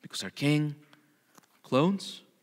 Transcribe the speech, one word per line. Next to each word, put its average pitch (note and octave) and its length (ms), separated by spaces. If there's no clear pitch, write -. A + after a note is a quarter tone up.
because - 240
our F#2+ 60
King D3 440
clothes F3 600